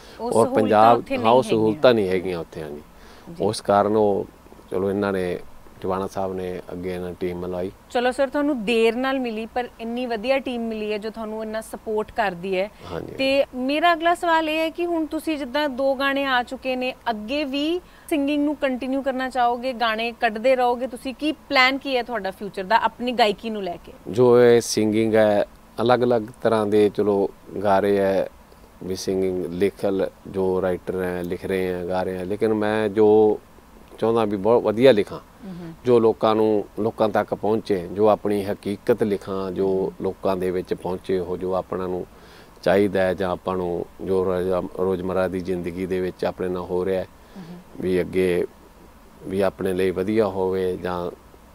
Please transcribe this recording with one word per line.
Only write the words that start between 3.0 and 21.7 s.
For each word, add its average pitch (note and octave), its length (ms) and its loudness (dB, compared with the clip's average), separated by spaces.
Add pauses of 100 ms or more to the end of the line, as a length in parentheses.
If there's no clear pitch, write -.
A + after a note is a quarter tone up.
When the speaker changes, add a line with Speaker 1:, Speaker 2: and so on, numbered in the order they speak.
Speaker 1:
ਜੀ। E3+ 160 -4
Speaker 2:
ਉਸ A2 160 -2
ਕਾਰਨ G2+ 340 4
ਉਹ, G2+ 300 2 (460)
ਚਲੋ, F#2+ 180 -2
ਇਹਨਾਂ G2 240 0
ਨੇ, F2+ 260 -2 (420)
ਟਿਵਾਣਾ F#2+ 260 -4
ਸਾਹਿਬ F#2+ 260 -6
ਨੇ F#2 280 -8 (100)
ਅੱਗੇ F2+ 240 -8
ਇਹਨਾਂ F2+ 240 -8
ਟੀਮ F2+ 200 -6
ਮਿਲਾਈ। F2+ 320 -6 (180)
Speaker 1:
ਚਲੋ B3 220 -2
ਸਰ, C4+ 160 -2
ਤੁਹਾਨੂੰ C#4+ 380 -4
ਦੇਰ A3+ 300 2
ਨਾਲ C4+ 240 -2
ਮਿਲੀ, A3+ 260 -6
ਪਰ A#3+ 240 -6 (100)
ਇੰਨੀ A#3 260 -6
ਵਧੀਆ A#3+ 340 -2
ਟੀਮ A#3+ 220 -6
ਮਿਲੀ G#3+ 320 -6
ਹੈ G#3+ 40 -4
ਜੋ G#3+ 120 -8
ਤੁਹਾਨੂੰ A3 340 -10
ਇੰਨਾ A3 180 -8
ਸਪੋਰਟ G#3+ 500 -6
ਕਰਦੀ F#3 480 -2
ਹੈ। G#3 120 -2 (200)
Speaker 2:
ਹਾਂਜੀ। - 220 -8
Speaker 1:
ਤੇ C4+ 320 2 (100)
ਮੇਰਾ D4+ 380 2
ਅਗਲਾ E4+ 220 0
ਸਵਾਲ D#4+ 340 0
ਇਹ D#4 80 -2
ਹੈ D#4+ 120 0
ਕਿ E4+ 160 -6
ਹੁਣ E4 200 -2
ਤੁਸੀਂ D#4 320 -4
ਜਿੱਦਾਂ C#4+ 320 -2
ਦੋ C4+ 260 0
ਗਾਣੇ C#4 300 0
ਆ B3+ 180 0
ਚੁੱਕੇ B3+ 320 -6
ਨੇ, B3+ 180 -4 (160)
ਅੱਗੇ A#3 340 -4
ਵੀ D4 380 -2 (280)
ਸਿੰਗਿੰਗ C#4+ 360 0
ਨੂੰ D4 100 -2
ਕੰਟੀਨਿਊ C4 460 -4
ਕਰਨਾ C4 280 -4
ਚਾਹੋਗੇ, B3 440 0
ਗਾਣੇ A3+ 380 -2
ਕੱਢਦੇ A3+ 440 2
ਰਹੋਗੇ, B3 320 0
ਤੁਸੀਂ B3 280 -8
ਕੀ D4+ 160 -2
ਪਲਾਨ C4 460 0